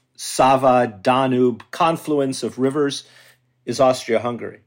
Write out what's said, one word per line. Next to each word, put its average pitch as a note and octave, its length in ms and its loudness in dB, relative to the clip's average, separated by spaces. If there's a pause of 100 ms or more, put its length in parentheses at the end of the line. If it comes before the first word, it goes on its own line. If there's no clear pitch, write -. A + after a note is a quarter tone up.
(160)
Sava, B2+ 880 2
Danube B2+ 680 2
confluence D3+ 720 -2
of A#2+ 160 -8
rivers C3+ 440 -2 (600)
is A#2 140 -6
Austria-Hungary. A#2+ 880 0